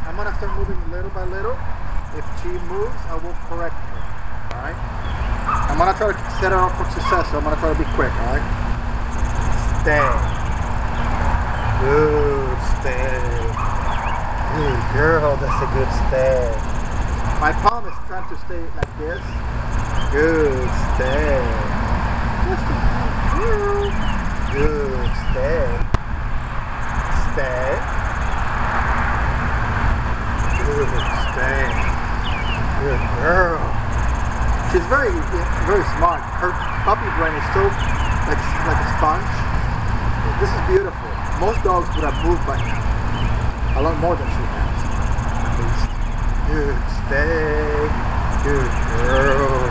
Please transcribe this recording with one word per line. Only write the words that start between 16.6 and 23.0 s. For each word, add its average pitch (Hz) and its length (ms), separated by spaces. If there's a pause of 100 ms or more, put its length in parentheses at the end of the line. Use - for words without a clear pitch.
My 151 120 (120)
palm 233 240
is - 80 (100)
trying 185 220
to 170 160
stay 175 180 (140)
like - 240
this. 170 240 (880)
Good 147 560 (240)
stay. 139 480 (1040)
Good - 160
stay. - 240 (1700)